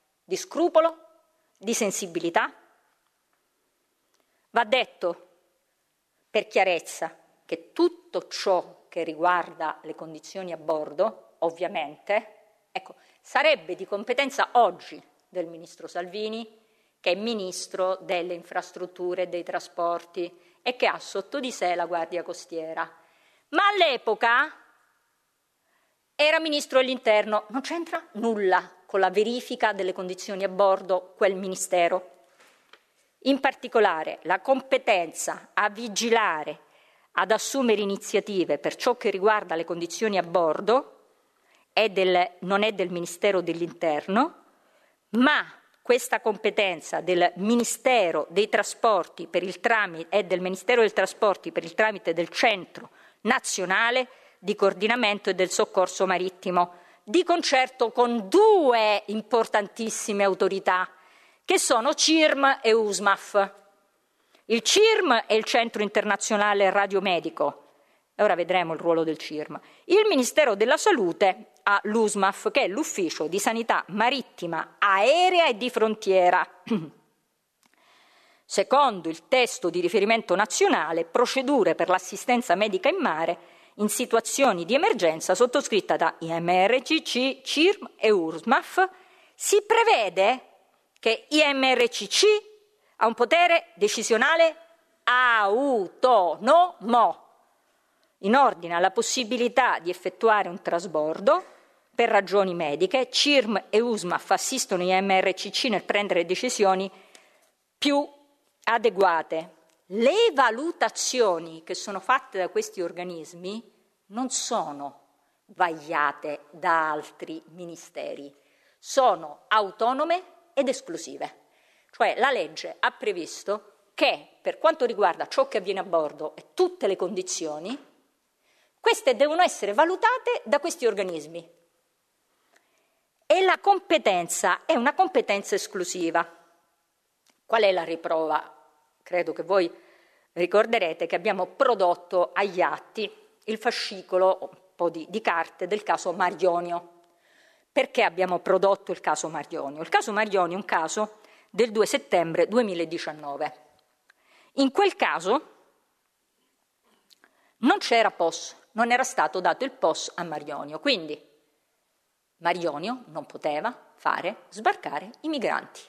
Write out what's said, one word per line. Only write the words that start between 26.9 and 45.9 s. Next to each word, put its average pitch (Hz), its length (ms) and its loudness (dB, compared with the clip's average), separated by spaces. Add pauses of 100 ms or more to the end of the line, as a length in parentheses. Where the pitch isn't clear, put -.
non 247 120 -6
c'entra 339 420 -8 (100)
nulla 202 580 0 (140)
con 202 140 -2
la 190 100 2
verifica 226 640 -2
delle 190 180 -4
condizioni 185 520 -8
a 196 60 -2
bordo 190 680 0
quel 196 180 2
ministero. 185 760 -2 (1120)
In 269 140 2
particolare, 214 840 0
la 185 160 0
competenza 214 1120 -2
a 208 160 0
vigilare, 208 920 -2 (520)
ad 185 180 0
assumere 220 500 0
iniziative 196 800 -2
per - 160 -4
ciò 247 220 0
che 226 120 -4
riguarda 196 460 0
le 165 100 -4
condizioni 180 520 -4
a 170 60 0
bordo 175 680 0 (840)
è 214 160 2
del, 185 500 2
non 196 240 0
è 220 80 0
del 190 180 -4
Ministero 180 520 -2
dell'Interno, 170 1000 -4 (680)
ma 247 360 2 (360)
questa 240 400 0